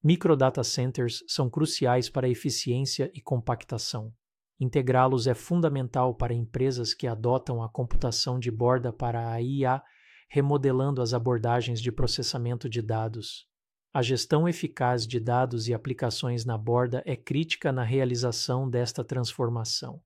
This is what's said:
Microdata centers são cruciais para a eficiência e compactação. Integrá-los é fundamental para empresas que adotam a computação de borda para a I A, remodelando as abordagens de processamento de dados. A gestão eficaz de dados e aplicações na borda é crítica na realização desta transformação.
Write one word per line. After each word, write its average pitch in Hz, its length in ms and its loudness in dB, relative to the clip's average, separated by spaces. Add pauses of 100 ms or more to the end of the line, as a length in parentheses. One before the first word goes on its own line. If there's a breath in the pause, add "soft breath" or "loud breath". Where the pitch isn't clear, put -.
Microdata 151 600 4
centers 123 640 -2
são 131 220 -2
cruciais 127 600 0
para 127 180 -2
a 127 40 2
eficiência 131 840 -2
e 139 60 -14
compactação. 117 920 -4 (480)
Integrá-los 127 640 4
é 127 80 4
fundamental 135 800 0
para 120 180 -2
empresas 120 640 -2
que - 120 -6
adotam 120 560 0
a 113 60 -6
computação 127 720 0
de 123 120 -2
borda 120 420 2
para 117 400 -4
a 117 100 -2
I 135 240 0
A, 131 160 0 (480 loud breath)
remodelando 139 720 2
as 117 100 0
abordagens 120 680 0
de 120 120 -2
processamento 120 760 -2
de 113 120 -4
dados. 110 680 -4 (460)
A 135 80 0
gestão 131 480 2
eficaz 123 580 -2
de 120 140 -2
dados 120 480 0
e 120 60 0
aplicações 120 720 -4
na 117 100 -2
borda 120 480 0
é 143 100 -2
crítica 147 560 -2
na 127 120 0
realização 127 880 0
desta 120 340 -2
transformação. 120 1000 -4